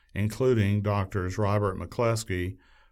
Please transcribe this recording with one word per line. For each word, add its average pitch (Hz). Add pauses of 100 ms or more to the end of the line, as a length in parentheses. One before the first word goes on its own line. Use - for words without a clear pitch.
(140)
including 104
Doctors 98
Robert 101
McCluskey, 95 (340)